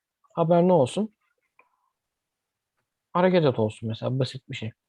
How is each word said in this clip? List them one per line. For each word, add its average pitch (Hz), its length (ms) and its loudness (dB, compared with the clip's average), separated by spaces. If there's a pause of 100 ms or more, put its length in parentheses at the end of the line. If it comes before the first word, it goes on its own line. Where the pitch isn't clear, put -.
(340)
Haber 170 340 2
ne 185 60 4
olsun? 175 420 0 (2000)
Hareket 180 320 2
et 120 140 0
olsun 110 300 -4
mesela, 123 300 -6
basit - 300 -6
bir 135 60 -12
şey. 113 160 -10 (180)